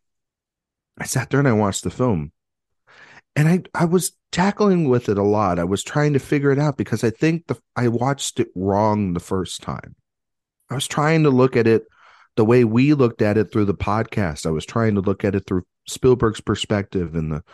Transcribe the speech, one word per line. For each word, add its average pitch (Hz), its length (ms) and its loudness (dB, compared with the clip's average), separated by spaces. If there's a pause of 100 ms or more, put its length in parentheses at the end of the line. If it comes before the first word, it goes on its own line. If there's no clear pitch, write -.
(1000)
I - 60 -10
sat - 240 -4
there 139 100 2
and 143 80 4
I 120 60 4
watched 104 280 0
the - 80 -6
film, 92 400 -2 (1040)
and 151 140 2
I, 175 140 2 (120)
I 165 120 0
was 170 260 0 (180)
tackling 190 580 0
with 123 200 0
it 101 100 0
a 101 40 2
lot. 101 360 2
I 85 60 -2
was 95 180 -2
trying 147 300 -2
to 139 80 0
figure 139 320 0
it 135 60 0
out 147 180 0
because 107 260 -4
I 117 80 2
think 160 360 -2
the, - 120 -8 (160)
I 120 140 0
watched 120 500 -4
it 117 160 -2
wrong 98 600 0
the 85 40 -4
first 92 440 -6
time. - 340 -12 (760)
I 127 40 -8
was 135 120 -6
trying 156 380 0
to 147 60 4
look 131 260 4
at 113 100 4
it 113 180 4 (520)
the 113 80 4
way 120 180 6
we 123 320 4
looked 123 280 0
at 104 160 2
it 101 120 0
through 107 140 0
the 98 100 0
podcast. 101 720 -4
I 82 40 -2
was 78 160 -4
trying 113 280 0
to 101 60 0
look 95 240 -2
at 101 100 0
it 98 120 -4
through 92 180 -2 (240)
Spielberg's 117 540 2
perspective 98 760 -4
and 78 160 -4
the, 76 100 -6 (120)